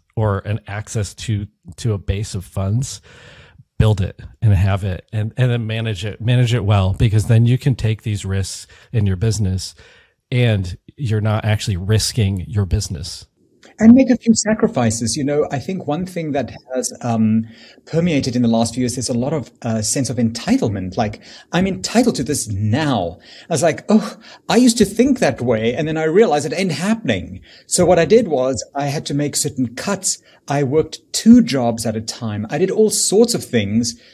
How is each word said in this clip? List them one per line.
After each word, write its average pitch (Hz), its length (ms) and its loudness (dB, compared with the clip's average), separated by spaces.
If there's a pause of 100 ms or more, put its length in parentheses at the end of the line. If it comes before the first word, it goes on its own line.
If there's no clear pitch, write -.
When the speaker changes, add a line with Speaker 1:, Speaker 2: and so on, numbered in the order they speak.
(160)
Speaker 1:
or 104 240 2
an 104 280 -4
access 104 480 -6
to, 104 320 -4 (300)
to 113 160 -2
a 98 40 -2
base 98 380 -6
of 90 100 -8
funds, 101 560 -4 (760)
build 104 240 0
it - 180 -6 (220)
and 104 120 2
have 95 300 0
it 92 280 -8
and, 107 240 -6
and 123 160 0
then 120 160 -4
manage 110 380 -6
it, 104 160 -10
manage 123 320 2
it 107 100 -2
well, 98 300 2
because 107 340 0
then 117 180 6
you 123 120 4
can 127 180 0
take 110 280 -4
these 104 200 -4
risks 98 440 -6 (240)
in 110 140 0
your 95 120 0
business 95 580 -2 (560)
and 107 460 0 (180)
you're 110 260 -2
not 107 220 0
actually 107 340 0
risking 98 680 0
your 104 180 0
business. 87 600 -6 (540)
Speaker 2:
And 226 140 10
make 262 160 6
a 247 80 4
few - 160 2
sacrifices. 131 840 0
You 151 80 -2
know, 147 280 0
I 139 80 -4
think 190 260 -6
one 160 220 -4
thing 160 240 -6
that 131 200 -2 (220)
has, 127 180 -4 (100)
um, 113 440 2 (400)
permeated 147 500 0
in 123 60 2
the 120 60 2
last 113 260 2
few 123 80 -4
years, 120 140 -2
there's 123 140 -6
a 131 40 -2
lot 123 200 -2
of, 143 180 -6 (100)
uh, 113 220 -4
sense 131 260 -2
of 120 80 -4
entitlement. 113 800 -2
Like, 107 240 -4 (300)
"I'm 185 160 2
entitled 208 480 0
to 147 80 -4
this 131 240 -4
now." 107 720 -2 (280)
I 175 60 -2
was 156 80 0
like, 160 260 0
"Oh, - 300 2 (320)
I 180 60 4
used 240 240 4
to 202 60 6
think 262 340 0
that 143 220 0
way. 117 340 0
And 156 120 -2
then 156 80 -4
I 160 100 -2
realized 160 420 2
it 147 100 -4
ain't 185 140 -2
happening." 127 680 -4 (260)
So - 180 2
what 170 140 4
I 165 60 4
did 214 240 4
was 131 340 -2 (100)
I 143 140 -4
had 143 200 -6
to 147 60 -4
make 143 220 -2
certain - 400 -4
cuts. - 480 -6 (240)
I 143 160 0
worked 147 380 -2 (120)
two 233 300 8
jobs 120 420 -2
at 113 100 -2
a 113 60 -4
time. 107 480 -8
I 147 80 -4
did 185 140 0
all 214 180 2
sorts 226 460 2
of 139 100 -6
things 113 500 -2 (180)